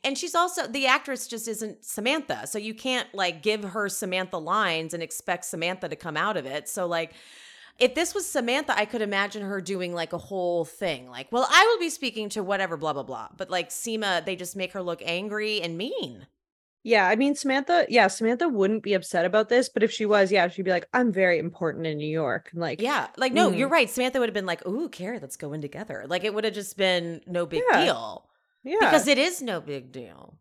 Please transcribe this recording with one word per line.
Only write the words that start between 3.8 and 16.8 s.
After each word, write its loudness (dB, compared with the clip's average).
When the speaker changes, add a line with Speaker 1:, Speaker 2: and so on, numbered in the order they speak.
Speaker 1:
Samantha -4
lines 0
and -6
expect -6
Samantha -4
to -8
come -6
out 0
of -4
it. -8
So, -4
like, -4
if 4
this 0
was -4
Samantha, 0
I 2
could -6
imagine -2
her -4
doing, -4
like, -4
a -6
whole -2
thing. -6
Like, -12
"Well, 2
I 10
will 0
be -2
speaking -6
to -6
whatever, -2
blah, -4
blah, -4
blah." -10
But, -10
like, -2
Seema, -2
they -4
just -10
make -6
her -8
look -6
angry -4
and -6
mean. -8